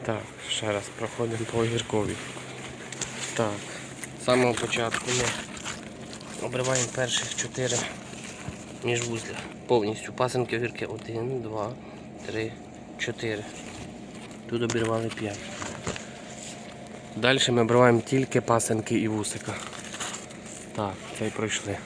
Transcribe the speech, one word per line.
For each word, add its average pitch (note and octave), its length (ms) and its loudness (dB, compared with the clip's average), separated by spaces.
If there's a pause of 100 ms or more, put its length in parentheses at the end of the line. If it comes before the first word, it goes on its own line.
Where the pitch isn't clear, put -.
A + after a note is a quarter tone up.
Так, G#2+ 120 0 (280)
ще G#2+ 220 0
раз G2+ 120 2 (160)
проходимо A2+ 520 -2
по A#2 80 2
огірковій. A2+ 560 2 (1160)
Так, A2 180 2 (680)
з - 40 -6
самого B2 280 6
початку A2+ 540 0
ми B2 160 2 (1200)
обриваємо B2+ 480 2
перших - 400 0
чотири B2 420 0 (1040)
міжвузля. A#2+ 520 0 (320)
Повністю A2 460 4
пасинки B2 440 2
огірки. A2 280 -2
Один, A2+ 560 -4
два, A2 320 -2 (520)
три, A2 260 -2 (460)
чотири. A2 460 -2 (1040)
Тут A#2+ 120 0
обірвали A2+ 540 2
п'ять. G2+ 240 -4 (1800)
Далі B2+ 240 8 (100)
ми A#2+ 120 8
обриваємо A#2 400 10
тільки C3+ 400 4
пасинки A2+ 580 4
і A2+ 80 4
вусика. G#2+ 460 -2 (1200)
Так, G2+ 180 0 (260)
цей A2 100 0
пройшли. G#2 560 -2